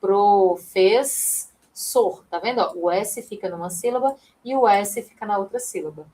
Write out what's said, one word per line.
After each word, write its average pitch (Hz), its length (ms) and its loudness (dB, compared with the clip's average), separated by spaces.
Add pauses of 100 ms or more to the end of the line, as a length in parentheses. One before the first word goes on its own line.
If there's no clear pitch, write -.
Professor, 196 1500 2 (800)
tá 170 80 -6
vendo? 226 220 -2
Ó, 175 160 0
o 175 140 0
S 208 320 -2
fica 202 260 -10
numa 175 220 -8
sílaba 247 460 -2 (280)
e 254 100 -8
o 254 120 4
S 202 360 2
fica - 240 -14
na 202 120 -2
outra 196 200 -6
sílaba. 156 560 -10